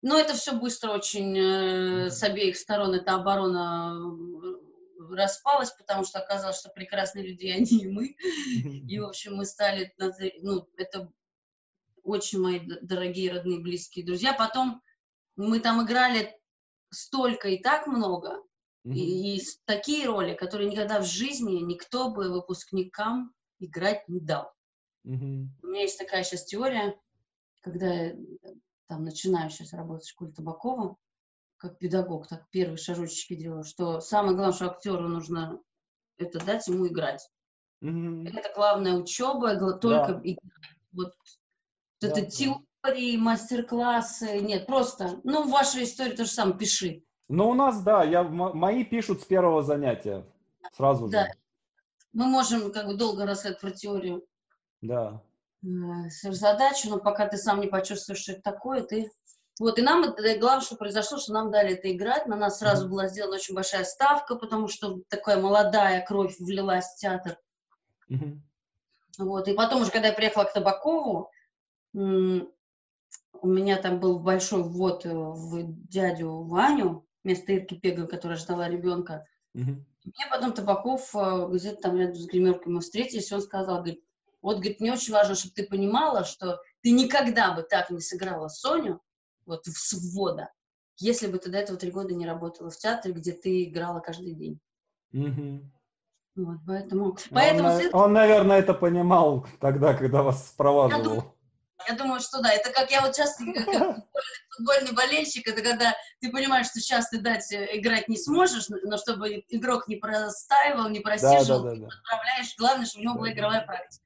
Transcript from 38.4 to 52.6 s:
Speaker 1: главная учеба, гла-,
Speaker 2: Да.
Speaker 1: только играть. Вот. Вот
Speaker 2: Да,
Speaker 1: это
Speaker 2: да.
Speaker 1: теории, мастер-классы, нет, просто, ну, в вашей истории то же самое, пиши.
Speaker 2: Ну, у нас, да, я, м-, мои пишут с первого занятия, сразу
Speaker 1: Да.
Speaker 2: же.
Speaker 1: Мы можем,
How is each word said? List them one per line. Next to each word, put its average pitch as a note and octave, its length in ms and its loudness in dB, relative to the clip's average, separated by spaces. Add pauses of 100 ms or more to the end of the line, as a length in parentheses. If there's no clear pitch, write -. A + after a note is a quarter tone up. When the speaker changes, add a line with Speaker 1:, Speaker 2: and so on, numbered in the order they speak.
Speaker 1:
главная G3+ 400 4
учеба, A#3 600 0
гла-, F#3 280 -2
Speaker 2:
Да. G#3 220 6
Speaker 1:
только G3 80 0 (100)
играть. F3+ 180 -6 (520)
Вот. F3+ 200 -8 (880)
Вот G#3+ 80 0
Speaker 2:
Да, - 80 -
Speaker 1:
это G3+ 40 2
Speaker 2:
да. - 100 -6
Speaker 1:
теории, C4 840 -2
мастер-классы, A#3 1200 0
нет, G3+ 260 -2
просто, A#3 560 -2
ну, D4 200 0
в B3+ 80 0
вашей C4 340 2
истории B3 300 -6
то A#3 100 -2
же - 60 -6
самое, G3 260 0
пиши. F#3+ 460 -4 (280)
Speaker 2:
Ну, G3 180 4
у A#3+ 40 4
нас, B3+ 300 4
да, G3 200 6
я, E3+ 180 4
м-, F3 320 -2
мои G3 300 2
пишут G#3+ 380 -2
с - 40 -18
первого F3 360 4
занятия, C3 640 -2 (460)
сразу C3 360 2
Speaker 1:
Да. G3 180 2
Speaker 2:
же. - 80 -8 (800)
Speaker 1:
Мы A#3 140 0
можем, A3+ 440 2